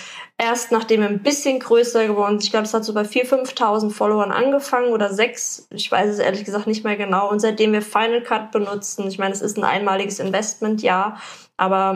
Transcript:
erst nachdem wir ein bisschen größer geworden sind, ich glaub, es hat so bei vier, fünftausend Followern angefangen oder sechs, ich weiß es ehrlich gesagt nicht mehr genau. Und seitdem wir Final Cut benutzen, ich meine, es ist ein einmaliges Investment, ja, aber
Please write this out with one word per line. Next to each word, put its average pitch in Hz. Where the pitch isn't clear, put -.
erst 233
nachdem 226
wir 208
ein 202
bisschen 277
größer 233
geworden 208
sind, 208
ich -
glaub, 214
es 214
hat 220
so 220
bei 208
vier, 247
fünftausend 220
Followern 208
angefangen 262
oder 208
sechs, -
ich -
weiß 202
es 208
ehrlich 202
gesagt 208
nicht 214
mehr 208
genau. 196
Und 208
seitdem 214
wir 214
Final 226
Cut 220
benutzen, 202
ich 190
meine, 196
es 196
ist 214
ein 208
einmaliges 196
Investment, 214
ja, 196
aber 190